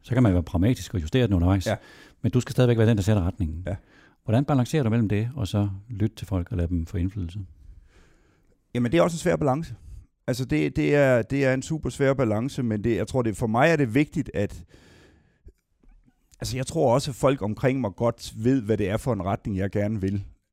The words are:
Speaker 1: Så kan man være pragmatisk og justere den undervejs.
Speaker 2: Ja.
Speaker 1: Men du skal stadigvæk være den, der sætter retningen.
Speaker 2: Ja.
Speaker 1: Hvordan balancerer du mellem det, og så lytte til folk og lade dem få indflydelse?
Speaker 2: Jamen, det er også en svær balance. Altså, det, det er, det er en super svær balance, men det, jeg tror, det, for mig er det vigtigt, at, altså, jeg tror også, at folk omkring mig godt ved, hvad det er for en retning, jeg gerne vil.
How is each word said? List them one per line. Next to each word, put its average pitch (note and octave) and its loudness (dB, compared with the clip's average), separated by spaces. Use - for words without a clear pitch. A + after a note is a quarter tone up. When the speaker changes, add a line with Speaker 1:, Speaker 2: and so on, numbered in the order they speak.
Speaker 1:
Så - -6
kan C3 4
man G#2 6
være F2 2
pragmatisk F#2+ 0
og F2+ -2
justere A#2+ 2
den G2+ 2
undervejs. F#2 4
Speaker 2:
Ja. G#2 0
Speaker 1:
Men C#3 0
du B2+ 2
skal C3 -6
stadigvæk A#2+ 4
være A2 4
den, A#2 4
der G2+ 0
sætter G#2 2
retningen. E2 -4
Speaker 2:
Ja. F#2 -4
Speaker 1:
Hvordan A#2+ 2
balancerer C#3+ 0
du A2 0
mellem A2+ 2
det, G#2+ 0
og A2 -4
så G2+ 0
lytte G#2+ -2
til - -12
folk F2 -4
og - -4
lade E2+ 0
dem E2+ -2
få - -10
indflydelse? F2+ -4
Speaker 2:
Jamen, A#2+ 0
det E3 4
er - 6
også E3+ 2
en D#3+ -8
svær E3 0
balance. D3 -2
Altså, B2+ -2
det, D3+ -2
det D3 2
er, C3 4
det C#3 -2
er C3 2
en C3 -2
super D3+ -6
svær C3+ 2
balance, B2 0
men G#2+ -2
det, A#2 0
jeg G2 -2
tror, C3 0
det, A2 -2
for B2 -2
mig A#2+ 4
er E3 4
det B2 0
vigtigt, D3 0
at, F#2+ -4
altså, B2 -6
jeg B2+ -4
tror C#3 2
også, C#3+ 0
at A#2 -10
folk C#3 0
omkring C3 0
mig G#2 -2
godt - -4
ved, A#2+ 2
hvad G#2 0
det G2+ 0
er G#2+ 0
for B2 -4
en G2 -4
retning, G2 -4
jeg F#2 -2
gerne G#2 -2
vil. G2 -2